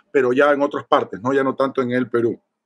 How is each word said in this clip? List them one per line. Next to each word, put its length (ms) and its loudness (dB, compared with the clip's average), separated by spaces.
pero 220 2
ya 200 4
en 80 0
otras 240 -4
partes, 380 -2
¿no? 100 -2
Ya 120 0
no 100 -2
tanto 280 -2
en 100 -4
el 180 -2
Perú. 280 -2